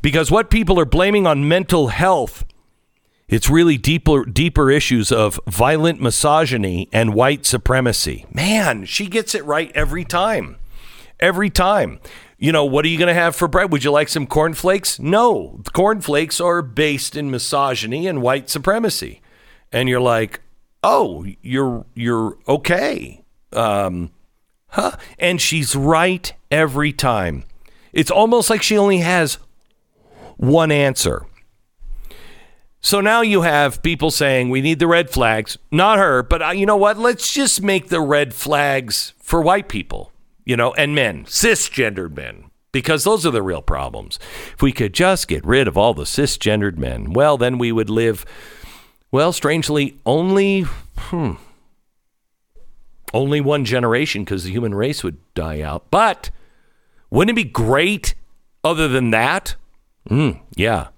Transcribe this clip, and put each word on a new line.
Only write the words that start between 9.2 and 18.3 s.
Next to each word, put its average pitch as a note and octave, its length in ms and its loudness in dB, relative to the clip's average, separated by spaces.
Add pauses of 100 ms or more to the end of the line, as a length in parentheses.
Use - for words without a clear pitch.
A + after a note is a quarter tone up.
it D#3 100 -6
right D3+ 280 -2
every D3+ 320 -2
time. F3+ 520 -2 (600)
Every F#3 300 2
time. F#3 500 0 (380)
You D3+ 140 0
know, D3+ 140 4
"What C#3+ 200 0
are D#3+ 40 2
you E3 100 -2
gonna F3 140 2
have E3+ 220 2
for F3 120 0
bread? C#3+ 240 2
Would C#3+ 120 0
you C#3+ 80 2
like D3 180 2
some D3 180 -4
cornflakes?" E3 720 0
No, E3 640 0 (120)
cornflakes E3+ 640 0
are F3 220 0
based C#3 540 -2
in D3 160 -6
misogyny C3 760 -2
and D3+ 140 -4
white B2+ 280 -2